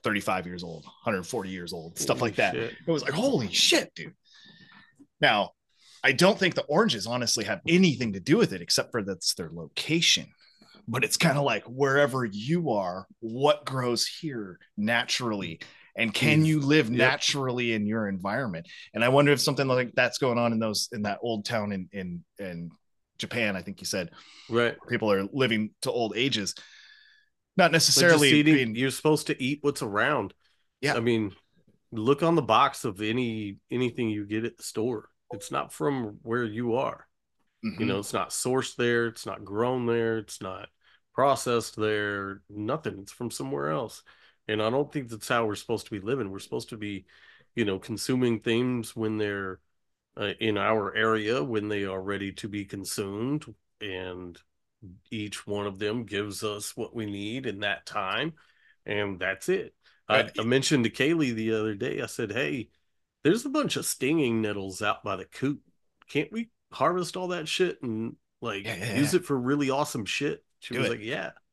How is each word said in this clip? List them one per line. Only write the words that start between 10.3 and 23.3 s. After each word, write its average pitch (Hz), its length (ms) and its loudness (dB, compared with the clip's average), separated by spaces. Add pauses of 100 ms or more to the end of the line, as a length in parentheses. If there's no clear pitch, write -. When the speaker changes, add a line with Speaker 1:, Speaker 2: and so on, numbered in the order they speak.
Speaker 1:
But 120 160 -2
it's - 140 0
kinda 147 240 4
like, 120 220 0
wherever 131 640 2
you 127 460 -2
are, 95 360 -2 (120)
what 135 460 2
grows 123 400 0
here 110 540 -8 (180)
naturally? 107 840 -2 (360)
And 113 160 0
can 151 280 4
Speaker 2:
Is 156 60 4
Speaker 1:
you 156 120 2
live 139 300 6
Speaker 2:
Yep. 123 80 0
Speaker 1:
naturally 127 760 2
in 107 140 0
your 107 200 0
environment? 98 600 -4 (260)
And 113 100 2
I 123 60 6
wonder 143 220 8
if 131 100 4
something 139 260 2
like 127 280 2
that's 123 240 2
going 123 180 2
on 120 160 2
in 110 60 0
those, 110 320 -2
in 110 120 -4
that 101 200 -2
old 113 220 -2
town 104 260 -2
in, 92 200 -6
in, 90 320 -8 (140)
in 87 320 -10 (480)
Japan, 107 380 -2